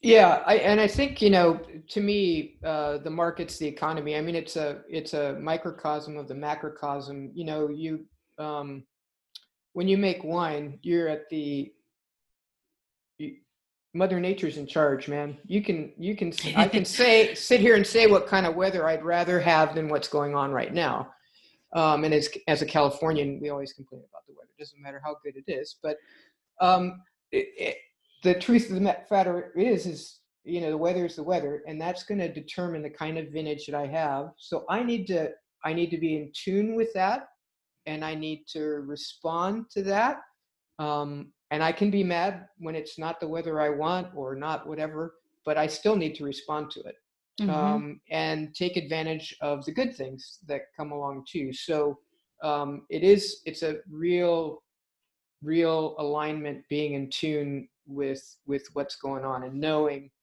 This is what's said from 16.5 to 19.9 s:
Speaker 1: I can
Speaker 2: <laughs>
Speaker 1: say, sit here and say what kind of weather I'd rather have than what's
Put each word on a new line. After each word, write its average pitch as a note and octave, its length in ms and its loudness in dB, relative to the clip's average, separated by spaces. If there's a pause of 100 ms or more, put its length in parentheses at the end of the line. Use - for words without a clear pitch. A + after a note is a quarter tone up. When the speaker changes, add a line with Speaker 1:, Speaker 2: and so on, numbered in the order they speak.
Speaker 1:
I G#3 100 8
can G3+ 180 2
Speaker 2:
<laughs> - 160 -4
Speaker 1:
say, A3+ 360 8
sit B3 240 6
here A3+ 160 10
and G3+ 100 6
say A3+ 220 8
what G3 180 8
kind F#3+ 180 4
of E3 120 2
weather F#3 320 2
I'd D#3 160 0
rather F3 360 2
have D#3 340 6
than D#3+ 140 -2
what's D3 200 -2